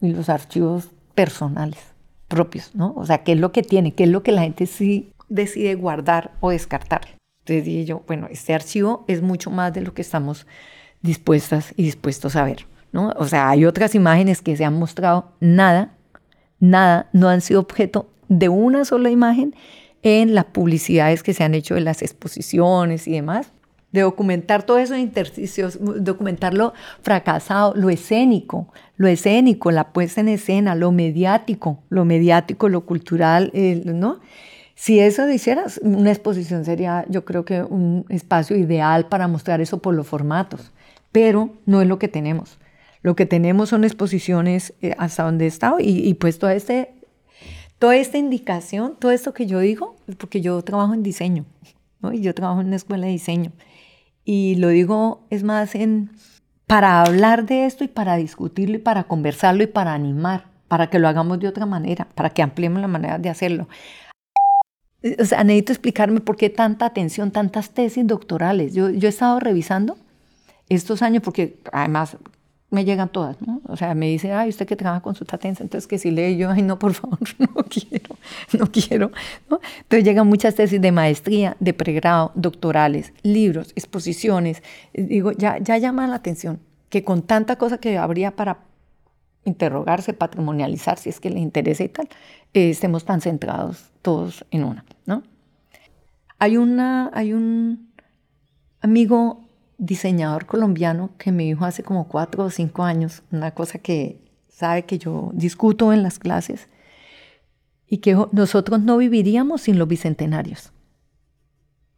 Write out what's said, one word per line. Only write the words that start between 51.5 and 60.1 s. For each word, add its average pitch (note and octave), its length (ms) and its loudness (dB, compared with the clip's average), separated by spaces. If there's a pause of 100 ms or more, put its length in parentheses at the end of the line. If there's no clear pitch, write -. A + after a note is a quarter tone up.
¿no? - 120 -6
Y A#3 80 -6
yo F#3+ 120 -2
trabajo F3+ 280 -4
en F#3+ 80 -4
una F#3+ 80 -2
escuela F#3 300 -6
de F#3+ 60 -4
diseño. E3+ 380 -4 (720)
Y G3 300 0
lo F3+ 140 2
digo, G#3 600 2
es G3+ 120 -4
más, G#3+ 320 -2
en, G#3+ 380 -2 (560)
para G3 340 6
hablar G#3+ 420 4
de C4 220 0
esto C4 160 -4
y C#4 60 -6
para F#3+ 260 -2
discutirlo F3 600 -4
y - 20 -6
para G#3+ 240 0
conversarlo E3+ 640 0
y - 20 0
para F#3+ 280 -2
animar, D3+ 500 -4 (240)